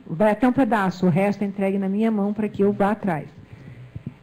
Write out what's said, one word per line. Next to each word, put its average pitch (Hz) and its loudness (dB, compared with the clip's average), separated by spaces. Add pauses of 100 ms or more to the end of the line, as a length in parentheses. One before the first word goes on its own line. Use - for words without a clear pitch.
vai 202 2
até 214 2
um 254 4
pedaço, 208 0
o 180 6
resto 202 2
é 202 -2
entregue 196 -2
na 190 -2
minha 214 0
mão 208 0
pra 208 -4
que - -2
eu 202 4
vá 202 2
atrás. 185 -4 (960)